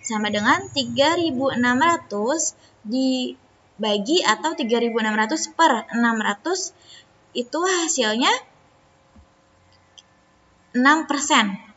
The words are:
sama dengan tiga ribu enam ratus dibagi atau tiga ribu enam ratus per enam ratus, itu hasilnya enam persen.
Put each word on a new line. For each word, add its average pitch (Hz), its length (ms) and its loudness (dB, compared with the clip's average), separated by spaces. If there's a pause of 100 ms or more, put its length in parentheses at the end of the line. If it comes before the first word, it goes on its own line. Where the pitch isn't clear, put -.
sama 214 240 -4
dengan 254 400 0
tiga 277 480 0
ribu 277 320 -2
enam 247 320 0
ratus 320 720 -2 (320)
dibagi 254 1400 -2
atau 302 320 0
tiga 240 240 -2
ribu 233 240 -2
enam 214 160 -2
ratus 220 320 -2
per 277 480 2
enam 233 240 2
ratus, 254 560 -4 (560)
itu 240 240 -6
hasilnya 311 720 0 (2500)
enam 285 320 4
persen. 254 480 0 (200)